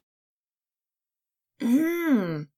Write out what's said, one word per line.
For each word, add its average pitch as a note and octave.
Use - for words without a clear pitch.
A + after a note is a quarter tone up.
Mm. B3+